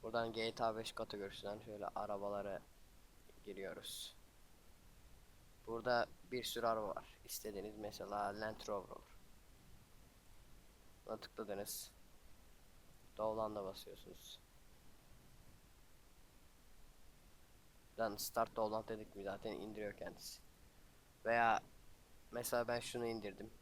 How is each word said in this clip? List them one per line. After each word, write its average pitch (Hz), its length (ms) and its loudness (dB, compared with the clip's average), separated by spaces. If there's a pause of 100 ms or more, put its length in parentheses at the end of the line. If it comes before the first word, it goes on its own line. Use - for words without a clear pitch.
Buradan 117 300 4
G 113 220 2
T 120 80 2
A 110 140 6
beş 110 140 -2
kategorisinden 101 680 -2
şöyle 107 280 -4
arabalara 101 760 0 (840)
giriyoruz. - 720 -6 (1500)
Burada 117 400 8 (240)
bir 123 120 2
sürü 117 220 2
araba 110 220 6
var. - 380 -2
İstediğiniz 104 520 -4
mesela 104 640 0
Land 110 260 0
Rover 98 220 0
olur. - 120 -10 (2000)
Buna 110 140 -2
tıkladınız. - 720 -4 (1300)
Download'a 107 480 4
basıyorsunuz. - 760 -8 (3500)
Buradan 107 280 4
Start - 380 4
Download 110 320 4
dedik 110 280 -4
mi 98 80 -4
zaten 101 280 0
indiriyor 104 460 -2
kendisi. - 440 -8 (840)
Veya 117 360 10 (720)
mesela 120 360 4
ben 120 120 4
şunu 120 260 0
indirdim. 104 460 -2 (100)